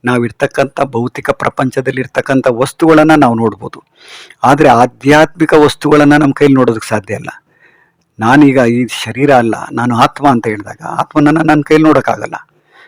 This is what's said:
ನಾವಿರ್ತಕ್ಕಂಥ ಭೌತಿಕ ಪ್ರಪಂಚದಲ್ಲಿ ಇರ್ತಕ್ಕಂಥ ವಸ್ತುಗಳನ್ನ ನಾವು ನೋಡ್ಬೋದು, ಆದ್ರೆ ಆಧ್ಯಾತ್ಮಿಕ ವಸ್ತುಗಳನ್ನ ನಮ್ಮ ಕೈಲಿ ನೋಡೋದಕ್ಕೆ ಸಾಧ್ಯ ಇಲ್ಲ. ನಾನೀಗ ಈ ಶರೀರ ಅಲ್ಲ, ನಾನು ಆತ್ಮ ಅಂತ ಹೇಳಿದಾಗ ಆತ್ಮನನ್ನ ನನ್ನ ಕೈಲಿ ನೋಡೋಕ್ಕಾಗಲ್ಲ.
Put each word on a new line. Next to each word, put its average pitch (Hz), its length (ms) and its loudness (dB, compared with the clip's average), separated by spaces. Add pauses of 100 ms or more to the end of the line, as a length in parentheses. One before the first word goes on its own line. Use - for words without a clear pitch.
ನಾವಿರ್ತಕ್ಕಂಥ 123 760 -4
ಭೌತಿಕ 127 500 -6
ಪ್ರಪಂಚದಲ್ಲಿ 131 680 -4
ಇರ್ತಕ್ಕಂಥ 127 500 -4
ವಸ್ತುಗಳನ್ನ 156 680 2
ನಾವು 131 180 2
ನೋಡ್ಬೋದು, - 480 -6 (640)
ಆದ್ರೆ 143 240 2
ಆಧ್ಯಾತ್ಮಿಕ 139 880 2
ವಸ್ತುಗಳನ್ನ 147 640 2
ನಮ್ಮ 147 160 0
ಕೈಲಿ 143 220 2
ನೋಡೋದಕ್ಕೆ 120 340 0
ಸಾಧ್ಯ 107 260 -6
ಇಲ್ಲ. - 300 -16 (760)
ನಾನೀಗ 135 360 4
ಈ 120 300 0
ಶರೀರ 131 480 -2
ಅಲ್ಲ, 117 200 0 (180)
ನಾನು 120 240 -4
ಆತ್ಮ 143 320 0
ಅಂತ 120 180 0
ಹೇಳಿದಾಗ 104 400 -10
ಆತ್ಮನನ್ನ 151 520 -2
ನನ್ನ 151 240 0
ಕೈಲಿ 156 200 2
ನೋಡೋಕ್ಕಾಗಲ್ಲ. - 680 -2 (400)